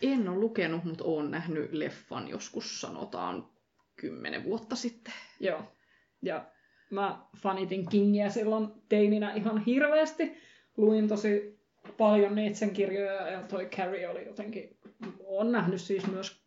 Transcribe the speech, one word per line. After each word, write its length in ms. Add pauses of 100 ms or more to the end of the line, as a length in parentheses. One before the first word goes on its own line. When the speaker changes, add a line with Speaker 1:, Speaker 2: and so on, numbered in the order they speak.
Speaker 1:
En 280
oo 60
lukenut, 480
mut 180
oon 300
nähnyt 420
leffan 540
joskus, 540
sanotaan, 680 (460)
kymmenen 480
vuotta 320
sitten. 380 (260)
Speaker 2:
Joo. 240 (580)
Ja 240 (440)
mä 360 (120)
fanitin 520
Kingiä 400
silloin 380 (220)
teininä 440
ihan 320
hirveästi. 720 (400)
Luin 300
tosi 520 (380)
paljon 380
niitä 220
sen 140
kirjoja, 600
ja 120
toi 220
Carrie 440
oli 160
jotenkin, 520 (460)
oon 280
nähnyt 300
siis 260
myös 400